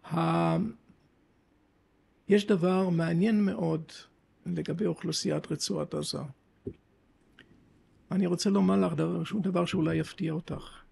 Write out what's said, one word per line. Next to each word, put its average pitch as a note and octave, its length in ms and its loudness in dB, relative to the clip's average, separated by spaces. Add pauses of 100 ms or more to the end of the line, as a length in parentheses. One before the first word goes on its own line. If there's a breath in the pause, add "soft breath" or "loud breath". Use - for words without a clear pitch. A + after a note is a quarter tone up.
(140)
ה-, E2+ 440 2 (1700)
יש G#3 200 4
דבר F#3 420 2
מעניין F3 560 2
מאוד D#3+ 460 -2 (540)
לגבי E3+ 400 -4
אוכלוסיית E3 680 -4
רצועת - 420 -4
עזה. - 240 -6 (1900)
אני F#3+ 160 2
רוצה F3 220 0
לומר G3 260 4 (120)
לך E3 60 -2
דבר, E3 300 -2
שהוא G3 200 -4
דבר F3 220 0
שאולי E3 300 0
יפתיע D#3+ 360 -4
אותך. - 600 -8